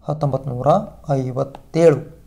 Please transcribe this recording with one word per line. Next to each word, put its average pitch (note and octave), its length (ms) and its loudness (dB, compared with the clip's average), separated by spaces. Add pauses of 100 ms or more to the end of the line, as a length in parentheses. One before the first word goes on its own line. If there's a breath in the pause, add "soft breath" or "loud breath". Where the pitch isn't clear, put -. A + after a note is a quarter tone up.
ಹತ್ತೊಂಬತ್ತು D3 420 -4
ನೂರ B2+ 180 -2 (440)
ಐವತ್ತೇಳು. C#3 840 0 (300)